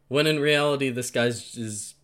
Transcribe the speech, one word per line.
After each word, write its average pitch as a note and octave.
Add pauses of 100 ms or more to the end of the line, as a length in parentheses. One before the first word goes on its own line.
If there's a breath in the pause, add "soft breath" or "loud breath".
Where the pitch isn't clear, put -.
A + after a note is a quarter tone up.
when D3
in D#3
reality, C#3+
this A#2+
guy's A#2+
is G#2+